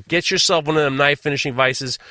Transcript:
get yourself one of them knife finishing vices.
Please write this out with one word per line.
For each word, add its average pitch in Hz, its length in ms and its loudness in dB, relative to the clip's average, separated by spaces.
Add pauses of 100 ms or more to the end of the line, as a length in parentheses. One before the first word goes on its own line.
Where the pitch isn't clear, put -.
get 170 240 -2
yourself 175 340 2
one 156 120 0
of 151 60 4
them 135 140 0
knife 143 240 2
finishing 143 320 -4
vices. 127 440 0 (140)